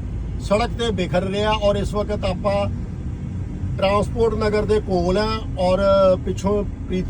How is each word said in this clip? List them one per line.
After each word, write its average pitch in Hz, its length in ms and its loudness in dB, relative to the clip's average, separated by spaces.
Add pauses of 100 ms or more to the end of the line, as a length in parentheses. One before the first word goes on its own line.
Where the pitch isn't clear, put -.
(420)
ਸੜਕ 220 360 2
ਤੇ 233 140 -2
ਬਿਖਰ 180 320 0
ਰਿਹਾ। 208 280 0
ਔਰ 208 240 2
ਇਸ 196 180 -2
ਵਕਤ 208 300 -2
ਆਪਾਂ 202 440 0 (1080)
ਟਰਾਂਸਪੋਰਟ 208 560 2
ਨਗਰ 208 300 0
ਦੇ 208 160 2
ਕੋਲ 180 380 2
ਆ 214 80 2 (320)
ਔਰ 185 220 2 (440)
ਪਿੱਛੋਂ 196 380 0 (240)
ਪ੍ਰੀਤ 185 240 -2